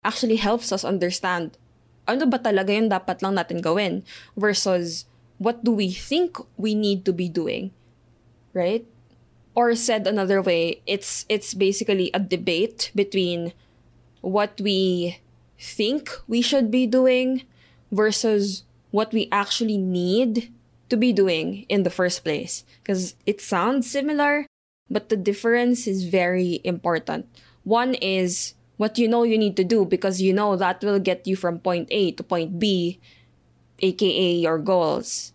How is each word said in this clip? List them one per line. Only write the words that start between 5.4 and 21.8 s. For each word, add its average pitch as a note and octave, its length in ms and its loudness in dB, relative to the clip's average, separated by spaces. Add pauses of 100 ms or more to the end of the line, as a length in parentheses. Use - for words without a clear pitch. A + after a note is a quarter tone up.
do A#3+ 80 2
we G3+ 200 2
think F4 440 -2 (240)
we G#3+ 160 0
need G3+ 320 0
to F#3 80 0
be F3 160 -4
doing, E3+ 400 -4 (800)
right? F#3+ 320 -2 (720)
Or A#3 200 4
said A3 280 0
another G3 380 2
way, E3+ 420 0
it's, - 460 -4
it's G#3 240 -2
basically G3 580 0
a G3 80 -2
debate F#3 720 -2
between F3 640 -2 (680)
what G#3 400 -2
we F#3 640 0 (340)
think B3+ 560 -4 (160)
we A#3 160 0
should C4+ 240 2
be B3+ 160 2
doing B3+ 640 2 (420)
versus G#3 800 0 (240)
what G#3+ 220 -2
we A3+ 180 -2
actually G#3 460 -2
need F#3+ 720 0 (380)
to A#3+ 80 2
be A#3 160 4
doing F#3+ 560 0
in G3+ 140 2